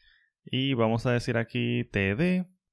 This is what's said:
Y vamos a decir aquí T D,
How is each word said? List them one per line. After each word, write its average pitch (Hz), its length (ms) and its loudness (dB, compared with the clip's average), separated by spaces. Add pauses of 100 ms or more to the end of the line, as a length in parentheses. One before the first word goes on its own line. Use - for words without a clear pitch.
(440)
Y 131 280 -2
vamos 113 320 2
a 123 80 2
decir 120 240 0
aquí 120 480 -2
T 98 320 0
D, 180 300 0 (260)